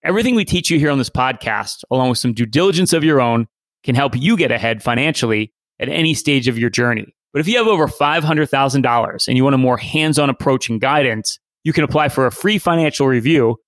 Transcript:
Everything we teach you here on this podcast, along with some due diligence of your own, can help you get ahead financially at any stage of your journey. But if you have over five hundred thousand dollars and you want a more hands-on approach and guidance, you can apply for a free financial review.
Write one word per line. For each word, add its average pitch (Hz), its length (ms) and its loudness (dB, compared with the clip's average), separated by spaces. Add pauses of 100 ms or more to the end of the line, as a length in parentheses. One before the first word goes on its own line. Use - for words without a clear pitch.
Everything 214 300 0
we 214 120 0
teach 175 260 -2
you 160 80 2
here 147 100 2
on 139 80 0
this 127 120 -2
podcast, 117 800 -4
along 127 180 0
with 120 80 0
some 120 160 -2
due 113 140 -2
diligence 170 460 2
of 160 100 2
your 151 180 4
own, 117 260 0 (360)
can 131 100 -2
help 135 240 0
you 175 180 0
get 151 160 0
ahead 113 300 -2
financially 117 720 -2 (260)
at 120 100 -6
any 160 260 0
stage 135 320 0
of 117 100 -2
your 117 140 0
journey. 117 420 -2 (200)
But 143 80 -2
if 156 60 -2
you 240 120 0
have 220 80 2
over 165 200 2
five 147 360 0
hundred 151 260 0
thousand 139 320 2
dollars 120 460 0
and 127 100 0
you 127 60 4
want 139 100 4
a 131 60 2
more 127 180 2
hands-on 147 540 -2
approach 127 380 -2
and 113 120 -4
guidance, 131 560 -2 (260)
you 156 80 -2
can 151 120 2
apply 147 260 0
for 135 160 0
a 120 60 0
free 208 260 -2
financial 165 480 0
review. 127 520 2 (100)